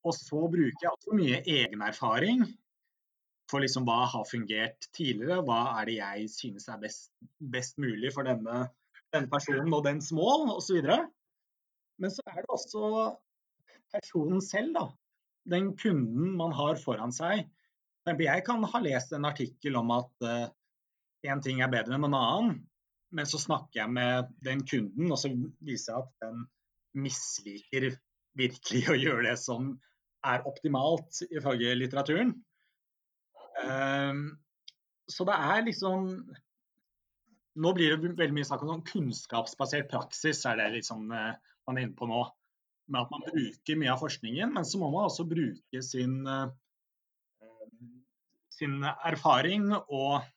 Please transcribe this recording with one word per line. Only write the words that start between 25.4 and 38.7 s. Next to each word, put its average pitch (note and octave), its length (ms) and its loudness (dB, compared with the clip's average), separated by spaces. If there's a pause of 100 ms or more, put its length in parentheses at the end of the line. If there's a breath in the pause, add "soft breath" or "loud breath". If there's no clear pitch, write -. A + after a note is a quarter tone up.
viser A#2+ 380 -6
jeg C3 80 -4
at - 180 -18
den A#2 240 -10 (560)
misliker B2+ 960 -4 (400)
virkelig B2+ 460 0 (100)
å - 60 4
gjøre B2 260 2
det A#2+ 160 2
som B2+ 300 -4 (500 soft breath)
er B2+ 240 0
optimalt D3+ 840 0
ifølge B2 420 0
litteraturen. C#3 560 2 (1300)
Ehm, C#3 800 0 (720)
så F3+ 180 -2
det G3+ 80 4
er F3 300 4
liksom, F#3+ 380 0 (1600)
nå E3+ 160 6
blir D#3+ 160 6
det D#3+ 220 0
veldig D#3+ 180 2
mye D3 160 0
snakk C#3+ 160 -2
om D#3 60 -4